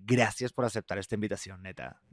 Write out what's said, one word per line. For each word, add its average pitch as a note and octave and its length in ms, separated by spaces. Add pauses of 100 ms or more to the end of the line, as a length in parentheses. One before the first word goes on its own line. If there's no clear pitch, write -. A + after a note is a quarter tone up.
gracias A#2+ 500
por B2 120
aceptar G#2 320
esta G2 180
invitación, G2 460
neta. F2 380 (140)